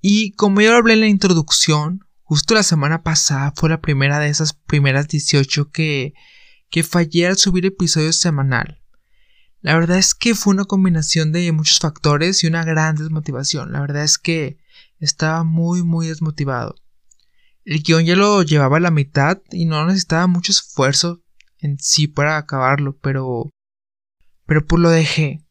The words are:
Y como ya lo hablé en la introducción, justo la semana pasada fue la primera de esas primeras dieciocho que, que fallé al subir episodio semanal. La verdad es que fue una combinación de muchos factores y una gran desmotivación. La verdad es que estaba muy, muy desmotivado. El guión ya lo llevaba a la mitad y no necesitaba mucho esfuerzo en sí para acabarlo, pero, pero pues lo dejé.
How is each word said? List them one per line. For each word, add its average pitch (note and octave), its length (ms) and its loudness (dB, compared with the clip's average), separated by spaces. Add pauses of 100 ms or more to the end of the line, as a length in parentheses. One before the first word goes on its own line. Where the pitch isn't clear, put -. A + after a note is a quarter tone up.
Y G#3 320 2
como G3+ 280 2
ya A3 120 6
lo A#3+ 60 6
hablé A3+ 160 4
en A3 60 4
la A3 60 4
introducción, E3+ 920 0 (220)
justo D3+ 320 -2
la G#3+ 100 2
semana D#3 400 0
pasada C#3+ 500 -2
fue - 140 0
la D#3+ 120 0
primera C#3+ 380 0
de D3 120 0
esas D3+ 220 -2
primeras C#3 540 0
dieciocho C#3+ 640 0
que, D3 440 -4 (560)
que E3 120 0
fallé E3+ 460 0
al F#3+ 80 0
subir F3+ 300 2
episodio D#3+ 460 -2
semanal. C#3 720 -2 (760)
La D#3 180 0
verdad E3+ 200 2
es - 140 2
que A#3 220 0
fue G3+ 200 2
una G3 100 -2
combinación E3 680 0
de E3+ 220 -2
muchos D#3 260 0
factores D#3 640 0
y E3 60 0
una E3 160 -2
gran D#3 320 0
desmotivación. D3+ 760 -6
La C#3+ 100 -6
verdad C#3+ 220 -4
es D3 160 0
que D#3 400 -6 (400)
estaba D#3+ 460 -2
muy, E3 400 0
muy E3 240 -2
desmotivado. D3+ 680 -6 (920)
El D3+ 200 -4
guión D#3+ 200 2
ya F3 120 2
lo G3+ 260 4
llevaba D3 360 2
a - 20 2
la F3 100 2
mitad D3 480 0 (140)
y E3+ 140 -2
no D#3 200 -2
necesitaba F3 400 0
mucho F3+ 240 0
esfuerzo E3+ 720 -2 (360)
en C#3+ 200 -4
sí - 280 0
para D3+ 300 -2
acabarlo, C#3 640 -2
pero, C3+ 500 -4 (960)
pero D3+ 220 0
pues E3+ 140 4
lo E3+ 100 6
dejé. D#3 600 0